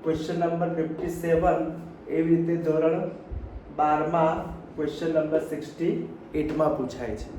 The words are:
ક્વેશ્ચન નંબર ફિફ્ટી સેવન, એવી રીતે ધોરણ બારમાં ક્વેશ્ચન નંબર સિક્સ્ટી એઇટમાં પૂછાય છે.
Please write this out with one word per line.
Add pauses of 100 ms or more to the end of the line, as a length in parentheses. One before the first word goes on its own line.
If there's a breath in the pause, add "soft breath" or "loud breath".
ક્વેશ્ચન
નંબર
ફિફ્ટી
સેવન, (360)
એવી
રીતે
ધોરણ (720)
બારમાં (220)
ક્વેશ્ચન
નંબર
સિક્સ્ટી (180)
એઇટમાં
પૂછાય
છે.